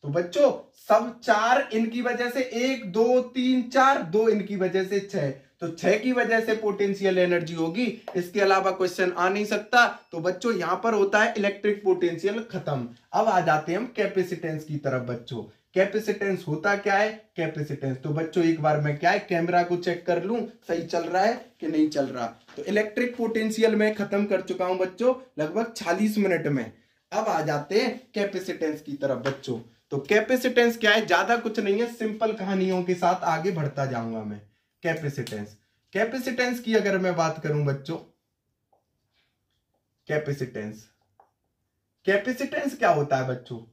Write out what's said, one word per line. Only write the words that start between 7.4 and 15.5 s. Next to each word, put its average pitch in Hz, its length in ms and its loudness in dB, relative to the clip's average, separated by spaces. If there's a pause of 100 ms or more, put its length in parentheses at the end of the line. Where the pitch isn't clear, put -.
होगी, 170 480 -2 (140)
इसके 185 260 -2
अलावा 190 300 4
question 185 400 0
आ 175 180 2
नहीं 208 160 0
सकता। 220 400 2 (260)
तो 170 80 -8
बच्चों, 185 340 -2
यहाँ 180 300 -2
पर 226 100 2
होता 202 260 4
है 226 180 4
electric 202 460 0
potential 180 560 0 (120)
खत्म। 143 360 -4 (260)
अब 214 140 2
आ 185 120 4
जाते 156 320 0
हैं 185 80 0
हम 254 160 -8
capacitance 180 680 -2
की 147 140 -6
तरफ 127 320 -4
बच्चों। 120 320 -8 (320)